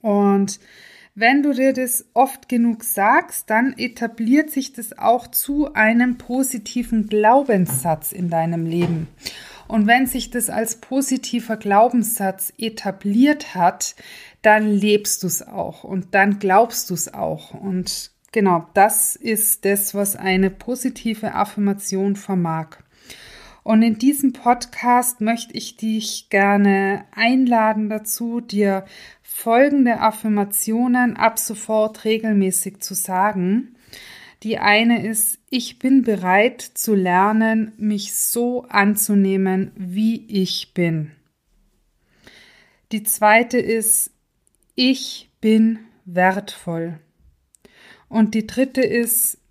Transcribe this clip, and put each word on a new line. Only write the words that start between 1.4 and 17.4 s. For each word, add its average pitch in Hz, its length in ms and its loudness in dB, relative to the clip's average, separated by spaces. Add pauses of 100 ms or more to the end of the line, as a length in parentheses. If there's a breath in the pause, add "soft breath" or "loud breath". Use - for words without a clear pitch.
du 285 100 2
dir 262 220 2
das 254 400 -4
oft 262 340 2
genug 233 360 0
sagst, 311 680 0
dann 233 260 0
etabliert 240 760 -2
sich 262 200 -6
das - 280 -14
auch 240 260 2
zu - 480 -4
einem 233 460 2
positiven 240 880 -4
Glaubenssatz 208 1040 2
in 180 180 -6
deinem 165 380 -2
Leben. 165 400 -2 (600 loud breath)
Und 214 200 0
wenn 247 180 4
sich 254 240 -8
das - 220 -4
als 226 240 -4
positiver 254 800 -4
Glaubenssatz 208 1040 0
etabliert 220 960 0
hat, 180 400 0 (480 loud breath)
dann 214 280 4
lebst 208 520 0
du's 170 180 -4
auch - 420 -10
und 185 300 -8
dann 202 240 4
glaubst 202 540 2
du's 170 160 -6
auch. 160 440 -8